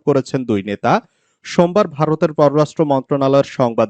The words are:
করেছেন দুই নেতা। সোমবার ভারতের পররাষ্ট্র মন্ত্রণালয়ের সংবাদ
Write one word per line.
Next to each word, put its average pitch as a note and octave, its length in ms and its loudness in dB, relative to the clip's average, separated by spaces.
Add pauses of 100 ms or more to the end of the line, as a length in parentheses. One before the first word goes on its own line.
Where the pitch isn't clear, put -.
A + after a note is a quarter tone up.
করেছেন C3+ 400 0
দুই G#2+ 180 -2
নেতা। G#2 300 -2 (520)
সোমবার F3+ 440 0
ভারতের D#3 460 -2
পররাষ্ট্র D3 500 2
মন্ত্রণালয়ের C#3 680 0
সংবাদ A#2 380 0